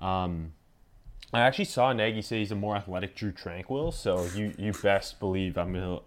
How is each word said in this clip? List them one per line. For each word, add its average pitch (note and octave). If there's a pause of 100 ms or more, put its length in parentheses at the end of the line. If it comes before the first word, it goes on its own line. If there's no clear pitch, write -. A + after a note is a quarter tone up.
Um, F2 (800)
I A#2
actually C3+
saw B2+
Nagy A2
say A2+
he's G#2+
a -
more G#2
athletic G2
Drew G2+
Tranquill, C3
so F2+ (100)
you, G#2
you G#2
best G2
believe F#2+
I'm F2+
gonna, F2+